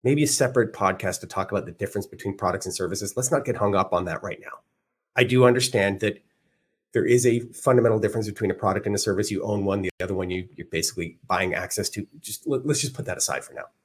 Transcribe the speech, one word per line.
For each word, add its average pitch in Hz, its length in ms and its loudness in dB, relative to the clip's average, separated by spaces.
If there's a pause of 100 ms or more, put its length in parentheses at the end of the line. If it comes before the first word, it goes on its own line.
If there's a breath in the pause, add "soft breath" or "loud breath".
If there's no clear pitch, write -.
Maybe 147 200 4
a 139 40 2
separate 127 460 2
podcast 95 460 0
to - 80 -12
talk - 240 -4
about 123 140 -2
the 87 60 -12
difference - 360 -6
between - 300 -8
products 92 280 -2
and 92 80 -6
services. 98 420 -4
Let's 127 160 -2
not - 140 0
get 117 120 -2
hung 101 180 2
up 92 180 0
on 90 120 0
that 85 180 -6
right 92 160 -10
now. - 220 -16 (540)
I 127 80 6
do 127 220 6
understand 110 540 4
that 104 240 -2 (680)
there 117 120 2
is 123 200 4
a 120 140 4
fundamental 117 600 4
difference 107 280 0
between 104 240 -2
a 92 40 0
product 95 300 0
and 101 100 0
a 95 40 0
service. 101 320 0
You 95 120 -4
own 101 220 -2
one, 98 160 0
the 92 100 -2 (100)
other 92 120 -4
one 92 160 -4
you, 92 260 -6
you're 85 120 -14
basically 85 600 -6
buying 92 260 0
access 90 380 -4
to. - 160 -8 (120)
Just - 280 -10
let, 135 180 -2
let's 135 160 0
just 127 120 -4
put - 120 -8
that 90 120 -6
aside - 260 -4
for - 100 -20
now. - 120 -12 (200)